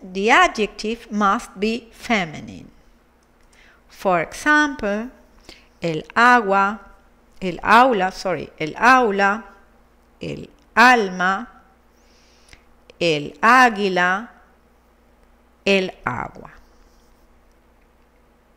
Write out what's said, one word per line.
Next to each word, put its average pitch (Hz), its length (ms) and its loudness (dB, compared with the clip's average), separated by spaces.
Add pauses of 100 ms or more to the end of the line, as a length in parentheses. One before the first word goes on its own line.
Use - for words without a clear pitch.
the 196 280 -4
adjective 233 840 0
must 208 480 -2
be 226 320 -4
feminine. 147 800 -8 (1160)
For 180 340 -2
example, 269 880 -2 (680)
el 160 220 -6 (140)
agua, 214 640 2 (600)
el 180 220 -8
aula, 208 480 4
sorry, 160 480 -8
el 156 180 -6
aula, 220 680 2 (760)
el - 300 -12 (260)
alma, 202 720 2 (1500)
el 156 340 -2 (100)
águila, 208 840 2 (1400)
el 190 240 0 (160)
agua. - 440 -10 (2000)